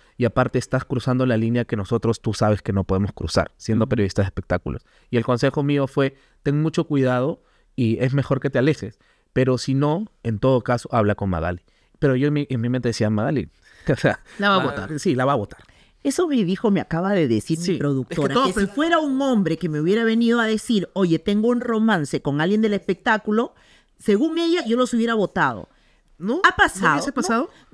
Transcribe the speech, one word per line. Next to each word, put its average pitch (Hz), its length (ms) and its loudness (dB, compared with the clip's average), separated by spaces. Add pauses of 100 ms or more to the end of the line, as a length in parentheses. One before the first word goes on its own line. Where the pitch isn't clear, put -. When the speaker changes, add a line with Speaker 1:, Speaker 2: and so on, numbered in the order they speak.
(160)
Speaker 1:
y 120 80 0
aparte 127 360 0
estás - 240 -4
cruzando 127 420 0
la 120 100 2
línea 117 280 0
que - 120 -4
nosotros, 113 440 -2
tú 113 120 -2
sabes 107 300 2
que 101 100 -4
no 98 120 0
podemos 98 280 0
cruzar, - 440 -2
siendo 110 300 0
Speaker 2:
Ujú. - 40 -12
Speaker 1:
periodistas 101 360 0
de - 20 -4
espectáculos". - 560 -6 (260)
Y 123 60 -2
el 113 80 0
consejo 135 400 0
mío 143 240 0
fue, 135 260 0 (300)
"Ten 147 180 0
mucho 160 220 0
cuidado 131 580 0 (320)
y 113 240 0
es 127 160 0
mejor 143 240 0
que 139 120 -4
te 131 100 0
alejes". 135 400 -2 (320)
Pero 127 260 2
si 135 160 -2
no, 151 320 0 (160)
en 110 160 -4
todo 131 240 2
caso, - 300 -4
habla 107 240 2
con 98 120 -4
Magali. 87 340 -4 (360)
Pero 135 160 2
yo 135 140 0
en 147 60 0
mi, 147 160 -2
en 127 100 -2
mi 117 80 -2
mente 127 220 -2
decía, 110 200 0
"Magali, 110 380 0 (380)
<laughs> 156 60 2
o - 40 2
sea, - 240 0 (180)
Speaker 2:
La 202 120 2
va 196 40 4
a 190 40 4
Speaker 1:
va-, - 80 0
Speaker 2:
votar. 143 340 -6
Speaker 1:
sí, 151 160 0
la 127 80 0
va 139 80 2
a 143 40 2
votar". 101 240 -6 (420)
Speaker 3:
Eso 311 260 0
me 262 180 0
dijo, 196 240 0
me 190 100 4
acaba 175 320 -2
de 165 160 2
decir 117 300 0
mi 170 80 -8
Speaker 1:
Sí, 185 60 0
es 156 40 0
que 110 40 -6
Speaker 3:
productora, 139 520 -2
Speaker 1:
todo 262 140 2
Speaker 3:
que 185 80 0
si 196 60 0
Speaker 1:
pe- 196 120 -2
Speaker 3:
fuera 330 280 2
un 269 200 -2
hombre 202 380 0
que 175 100 -4
me 151 140 -4
hubiera 202 200 2
venido 233 380 2
a 220 60 0
decir, 214 480 -2
"Oye, 175 240 2
tengo 208 300 0
un 240 120 0
romance 220 600 0
con 143 180 -2
alguien 202 220 2
del 220 100 2
espectáculo", 208 800 -2 (460)
según 294 400 0
ella, 339 280 0
yo 233 120 0
los 247 160 0
hubiera 233 180 0
votado. 165 560 -2 (480)
Speaker 1:
¿No? 220 240 -4 (100)
Speaker 3:
Ha 349 60 -10
pasado, 302 300 2
Speaker 1:
¿No 160 80 4
hubiese 277 160 -2
Speaker 3:
¿no? - 40 -16
Speaker 1:
pasado? 240 360 -2 (240)